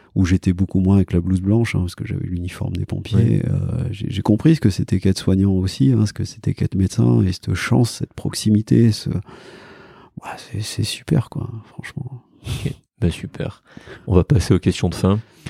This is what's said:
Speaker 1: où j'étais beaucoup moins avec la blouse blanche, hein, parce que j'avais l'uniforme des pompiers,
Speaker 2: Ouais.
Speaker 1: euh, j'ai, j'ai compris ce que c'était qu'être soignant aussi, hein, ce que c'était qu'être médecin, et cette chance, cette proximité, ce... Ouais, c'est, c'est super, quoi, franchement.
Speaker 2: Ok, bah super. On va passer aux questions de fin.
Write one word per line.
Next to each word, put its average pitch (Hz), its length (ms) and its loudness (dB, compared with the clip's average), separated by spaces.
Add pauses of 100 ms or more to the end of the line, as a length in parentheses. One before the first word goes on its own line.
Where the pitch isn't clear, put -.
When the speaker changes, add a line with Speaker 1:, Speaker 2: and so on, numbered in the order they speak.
(140)
Speaker 1:
où 95 120 2
j'étais 92 260 2
beaucoup 92 280 0
moins 95 160 4
avec 95 160 2
la 90 80 2
blouse 92 200 0
blanche, 107 340 2
hein, 98 60 0
parce 90 160 -4
que - 100 -8
j'avais 95 200 -6
l'uniforme 90 500 -6
des 92 100 -4
pompiers, 98 320 -4
Speaker 2:
Ouais. 117 300 2
Speaker 1:
euh, - 420 -2
j'ai, 101 200 -8
j'ai 98 120 -4
compris 151 340 4
ce - 40 -10
que - 100 2
c'était 98 300 -2
qu'être 95 180 0
soignant 98 340 2
aussi, 95 400 2
hein, 107 140 4
ce - 60 -6
que - 120 -8
c'était - 300 -6
qu'être - 220 -4
médecin, 117 460 2
et 92 100 0
cette 98 220 -6
chance, 120 380 0
cette - 220 -10
proximité, 110 800 2
ce... - 180 -6
Ouais, - 1300 -14
c'est, - 260 -10
c'est 107 220 -6
super, - 460 -2
quoi, - 200 -8 (140)
franchement. - 580 -14 (240)
Speaker 2:
Ok, - 260 -6 (280)
bah 85 100 2
super. - 520 -10 (440)
On - 80 0
va 90 80 8
passer - 320 2
aux 92 60 4
questions - 280 0
de 82 60 -4
fin. 98 240 2 (320)